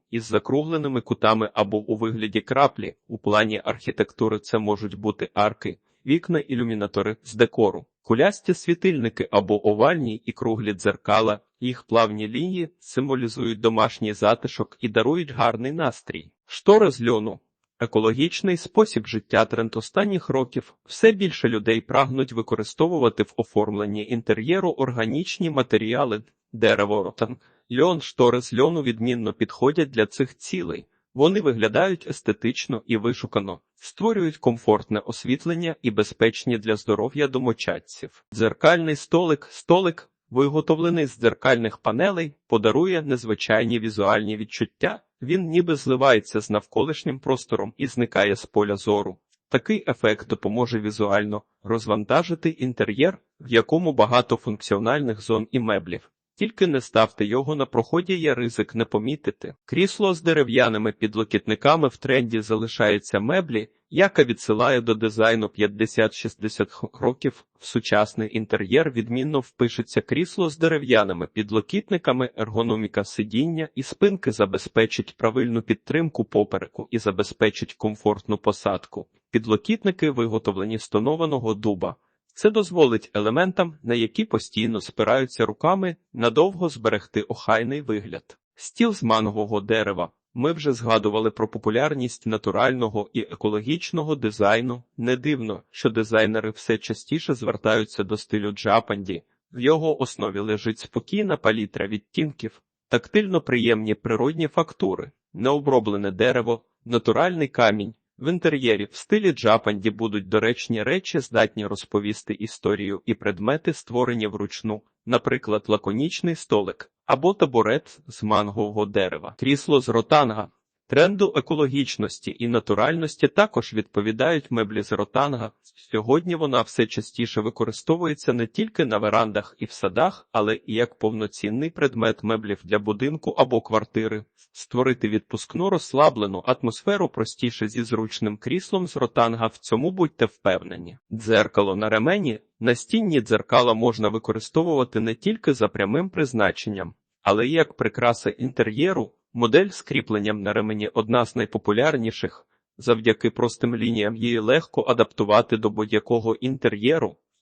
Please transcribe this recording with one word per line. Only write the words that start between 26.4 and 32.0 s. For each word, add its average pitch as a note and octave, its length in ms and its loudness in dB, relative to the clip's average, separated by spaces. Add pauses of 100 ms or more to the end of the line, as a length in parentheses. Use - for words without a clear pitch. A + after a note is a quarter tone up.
дерево, G#2 500 2
ротан, G#2+ 340 -6 (440)
льон. E3+ 200 4
Штори B2 420 2
з - 160 -4
льону D#3+ 240 2
відмінно A#2 500 -2
підходять C#3 580 -2
для A2 160 2
цих - 300 -4
цілей. - 500 -8 (280)
Вони E3+ 260 4
виглядають D3+ 640 0